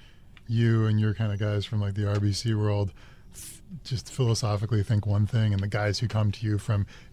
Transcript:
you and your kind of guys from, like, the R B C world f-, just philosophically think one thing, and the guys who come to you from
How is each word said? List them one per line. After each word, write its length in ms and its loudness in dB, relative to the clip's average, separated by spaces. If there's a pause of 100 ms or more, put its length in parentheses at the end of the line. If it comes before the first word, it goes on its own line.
(460)
you 400 4
and 140 4
your 140 2
kind 180 -2
of 80 -4
guys 240 0
from, 160 -2
like, 140 -2
the 140 0
R 120 0
B 120 2
C 220 -2
world 380 0 (420)
f-, 260 -16 (220)
just 300 -8
philosophically 720 0
think 220 0
one 200 2
thing, 260 2
and 80 0
the 60 -2
guys 320 0
who 80 -2
come 240 0
to 160 -4
you 120 2
from 280 0 (260)